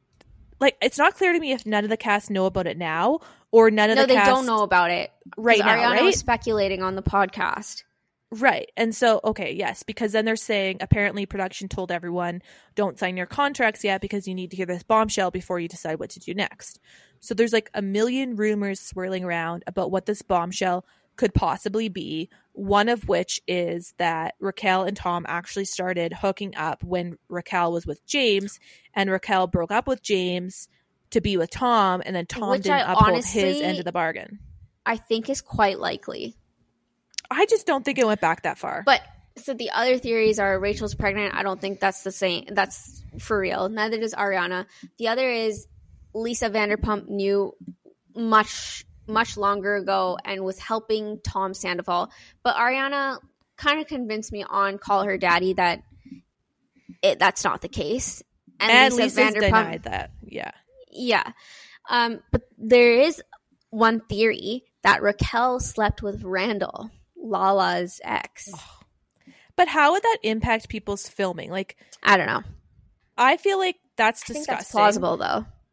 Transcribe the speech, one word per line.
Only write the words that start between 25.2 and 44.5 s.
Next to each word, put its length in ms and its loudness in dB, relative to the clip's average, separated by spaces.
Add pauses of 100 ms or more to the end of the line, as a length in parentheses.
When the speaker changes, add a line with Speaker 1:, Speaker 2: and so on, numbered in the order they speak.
Speaker 1:
actually 380 -6
started 560 -4
hooking 360 -2
up 260 -4
when 340 -4 (120)
Raquel 420 -2
was 160 -4
with 180 -10
James, 540 0 (340)
and 160 0
Raquel 380 0
broke 240 -2
up 160 0
with 160 -2
James 640 -2 (440)
to 100 2
be 160 0
with 120 0
Tom, 560 2
and 100 -8
then 120 -4
Tom 240 -6
Speaker 2:
Which 120 0
Speaker 1:
didn't 180 2
Speaker 2:
I 100 0
Speaker 1:
uphold 320 6
his 120 -4
Speaker 2:
honestly 280 0
Speaker 1:
end 160 -2
of 60 -8
the 80 -6
bargain. 460 -6 (460)
Speaker 2:
I 120 -2
think 320 -4
is 120 -2
quite 380 0
likely. 560 -8 (960)
Speaker 1:
I 160 4
just 180 2
don't 180 0
think 140 -2
it 80 6
went 160 2
back 220 0
that 160 -4
far. 260 -8
Speaker 2:
But, 160 6 (360)
so 160 -8
the 180 -6
other 260 2
theories 420 2
are 200 2
Rachel's 360 -4
pregnant. 380 -2
I 100 -2
don't 160 -4
think 220 -8
that's 220 -2
the 80 -6
same. 400 -4
That's 500 -4 (180)
for 200 -2
real. 300 -2
Neither 300 -2
does 140 -4
Ariana. 520 0 (320)